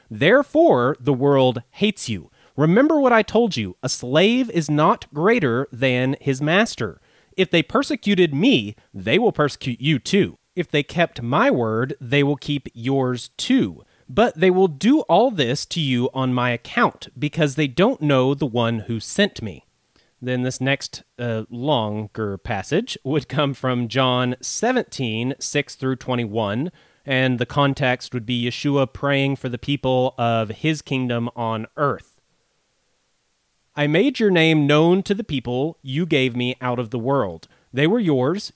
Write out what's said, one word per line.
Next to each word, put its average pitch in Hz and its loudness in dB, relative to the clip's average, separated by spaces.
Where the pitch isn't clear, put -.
Therefore, 160 4
the 135 0
world 127 2
hates - -2
you. 98 -8
Remember 240 4
what 262 4
I 220 4
told 220 0
you, 98 -6
a - -6
slave 208 0
is 160 -2
not 156 2
greater 147 2
than 127 0
his 135 -2
master. 185 -2
If 185 0
they 165 4
persecuted 202 0
me, 143 2
they 110 0
will 220 2
persecute 135 -4
you 139 0
too. 165 0
If 170 -6
they 147 0
kept 165 -2
my 143 0
word, 123 0
they 143 2
will 143 0
keep 143 -6
yours 127 -2
too." 131 0
But 196 2
they 185 4
will 185 4
do 208 2
all 214 4
this 143 -2
to - -6
you 131 0
on 127 -2
my 123 0
account, - -4
because 147 -2
they 151 0
don't 190 0
know 139 2
the 143 -2
one 117 0
who 113 -6
sent - -2
me. 98 -12
Then 123 -2
this 127 -4
next, - -4
uh, 113 -4
longer 110 -4
passage - -4
would 135 -2
come 139 -2
from 123 -2
John 127 0
seventeen, 131 -4
six - -6
through 131 -2
twenty-one, 117 -4
and 131 0
the 120 -2
context 135 -2
would 117 -8
be 120 -2
Yeshua 139 -2
praying 139 0
for - -8
the 120 -6
people 131 0
of 117 0
his 151 -4
kingdom 123 -4
on 113 -6
earth. 135 -4
I 147 0
made 202 2
your 208 4
name 160 4
known 165 4
to 208 -2
the 214 -6
people 135 -4
you 139 -4
gave 131 2
me 123 -2
out 123 -4
of 113 -6
the 123 -6
world. 113 -2
They 135 0
were 220 2
yours, 160 0